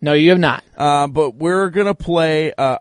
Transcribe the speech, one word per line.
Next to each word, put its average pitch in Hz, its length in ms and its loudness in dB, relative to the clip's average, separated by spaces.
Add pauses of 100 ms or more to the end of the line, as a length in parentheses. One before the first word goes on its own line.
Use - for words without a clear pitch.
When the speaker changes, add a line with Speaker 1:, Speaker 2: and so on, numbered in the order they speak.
Speaker 1:
No, 147 140 0
you 156 160 6
have 185 100 4
not. 147 240 -2 (120)
Speaker 2:
Uh, 143 300 0
but 143 300 -4
we're 180 340 -2
gonna 202 240 -2
play, 160 580 -2
uh, 131 280 -2